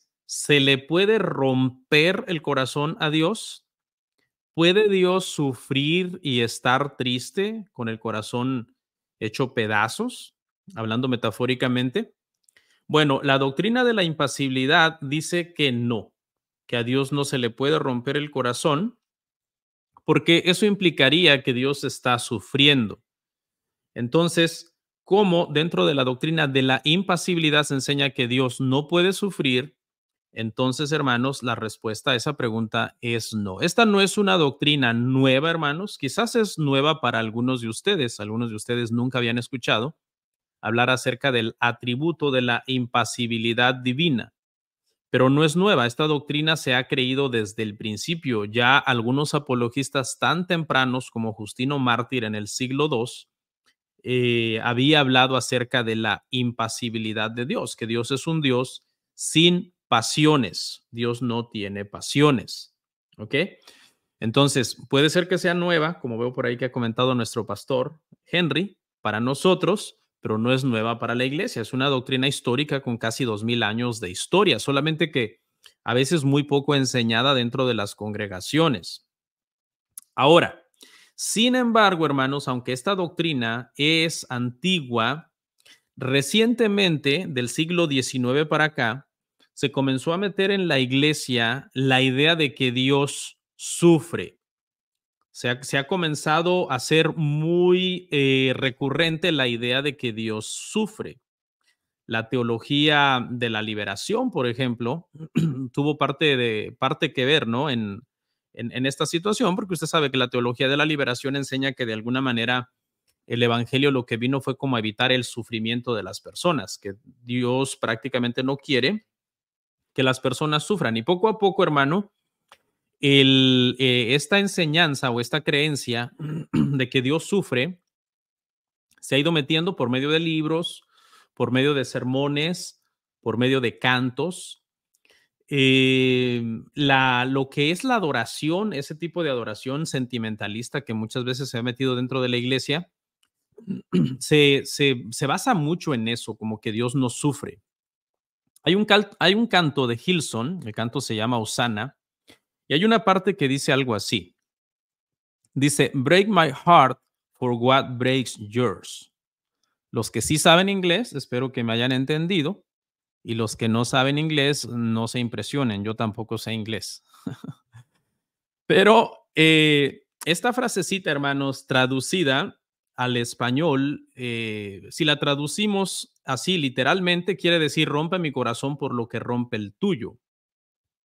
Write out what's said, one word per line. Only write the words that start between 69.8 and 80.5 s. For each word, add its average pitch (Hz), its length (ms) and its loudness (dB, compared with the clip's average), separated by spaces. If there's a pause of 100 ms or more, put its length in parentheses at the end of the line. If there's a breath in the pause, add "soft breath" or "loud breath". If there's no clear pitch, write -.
pero 110 160 -2
no 120 160 2
es 131 100 0
nueva 117 360 0
para 117 160 -4
la 123 100 0
iglesia. 151 360 -4
Es 104 120 -10
una 131 140 0
doctrina 131 400 0
histórica 139 540 -2
con 120 160 -4
casi 113 280 -4
dos 107 180 -4
mil 117 200 0
años 110 360 -2
de 92 100 -8
historia, 175 500 2
solamente 151 520 -2
que 117 300 -4 (420 soft breath)
a 113 100 -2
veces 135 300 2
muy 139 200 2
poco 143 320 0
enseñada 123 580 2
dentro 127 320 0
de 123 80 0
las 104 220 -6
congregaciones. 104 1120 -4 (1080)
Ahora, 139 500 4 (500 soft breath)